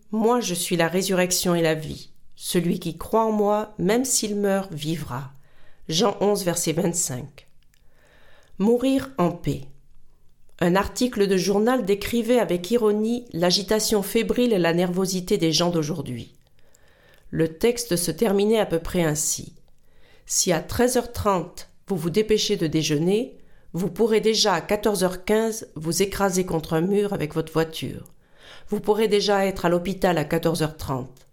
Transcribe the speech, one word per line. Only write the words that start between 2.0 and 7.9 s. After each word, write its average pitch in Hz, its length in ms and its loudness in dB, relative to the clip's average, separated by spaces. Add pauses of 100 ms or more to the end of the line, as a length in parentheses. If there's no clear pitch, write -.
Celui 175 440 0
qui 160 180 -6
croit 220 280 0
en 220 60 0
moi, 208 460 0
même 214 280 2
s'il 208 300 0
meurt, 196 380 0
vivra. » 147 580 -6 (580)
Jean 196 320 2
onze, 196 240 2
verset 170 260 0
vingt-cinq. 156 760 -4 (1120)